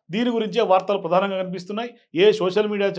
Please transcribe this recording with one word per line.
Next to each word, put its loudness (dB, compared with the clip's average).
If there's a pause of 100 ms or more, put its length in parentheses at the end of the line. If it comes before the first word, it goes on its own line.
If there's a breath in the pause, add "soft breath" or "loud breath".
(100)
దీని -2
గురించే -2
వార్తలు 2
ప్రధానంగా 0
కనిపిస్తున్నాయి. -8 (200 soft breath)
ఏ 6
సోషల్ 0
మీడియా -2